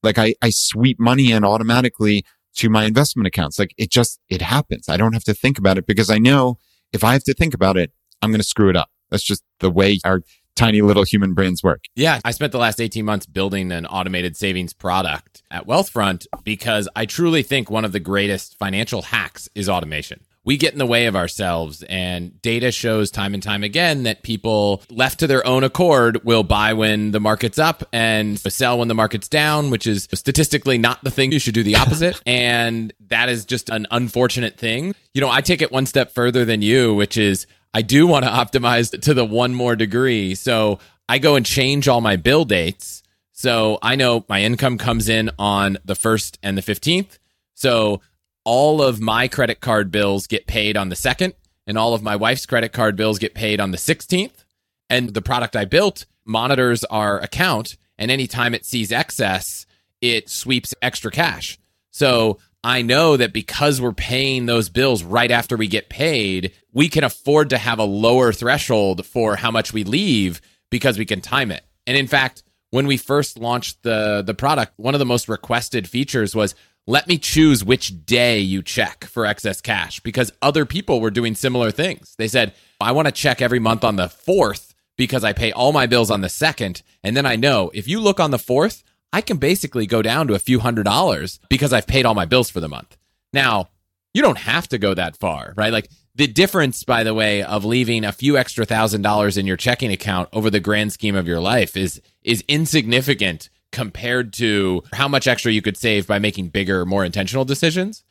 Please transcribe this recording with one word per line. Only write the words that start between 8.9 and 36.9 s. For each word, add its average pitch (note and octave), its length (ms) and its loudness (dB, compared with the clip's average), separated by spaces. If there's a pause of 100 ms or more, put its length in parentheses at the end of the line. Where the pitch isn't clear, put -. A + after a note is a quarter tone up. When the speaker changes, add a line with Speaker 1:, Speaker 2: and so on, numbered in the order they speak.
Speaker 1:
That's - 140 -2
just - 220 -4 (160)
the F#2 100 2
way G2 340 2
our F#2+ 180 0 (340)
tiny G#2+ 260 4
little G2+ 220 6
human G2 280 0
brains F2+ 300 0
work. - 220 0 (100)
Speaker 2:
Yeah. C#3 280 0
I B2 100 -4
spent D3 200 -4
the C3 60 -2
last A#2 220 0
eighteen A2 260 -4
months G#2 180 -2
building F#2+ 480 -4
an E2+ 140 -6
automated F2+ 500 -4
savings F#2 380 -4
product F2+ 760 -4
at - 160 -12
Wealthfront G#2+ 600 -2 (180)
because G#2+ 500 -2
I A2 120 -4
truly E3 360 0
think C3 280 -2
one A2 140 -2
of G2 80 -4
the G2 80 -4
greatest G2 580 -4
financial G2 420 -4
hacks - 540 -6
is G2+ 160 -4
automation. D#2 500 -6 (240)
We C3+ 140 0
get D3 140 0
in D3 60 -10
the C3+ 80 0
way A#2 200 2
of G2+ 100 0
ourselves, E2+ 680 -4
and F2+ 580 -8
data A#2+ 300 -2
shows A2 380 0
time G2 220 -4
and G2 100 -6
time G2+ 200 -4
again C#3+ 400 -2
that A2 200 -4
people G#2 680 -2
left B2+ 300 -2
to E3 60 2
their C3 200 2
own C3 180 4
accord C3 600 4
will A2+ 180 4
buy G#2+ 300 2
when G#2+ 400 0
the G#2+ 80 0
market's G#2+ 380 0
up D#3 340 0
and G#2+ 460 0
sell B2 400 0
when A#2 100 0
the A#2 60 0
market's A2 340 0
down, D3+ 420 0
which A#2 160 -2
is G#2 260 -2
statistically C3+ 640 0
not A#2+ 280 0
the C3+ 60 -2
thing. C3 220 2
You D#3 60 2
should A#2 160 -2
do A#2 80 2
the G#2 140 2
opposite. D#3 460 2
<laughs> - 40 -6
And A#2+ 640 0 (160)
that A#2+ 200 2
is A#2 160 -2
just B2 260 -6
an G#2+ 200 -4
unfortunate A#2+ 680 -2
thing. A2+ 360 -4 (200)
You C3+ 60 0
know, C3+ 100 2
I B2+ 100 4
take D#3+ 220 0
it - 100 -2
one C3 140 0
step - 260 0
further B2 320 2
than A2 180 0
you, A2+ 320 4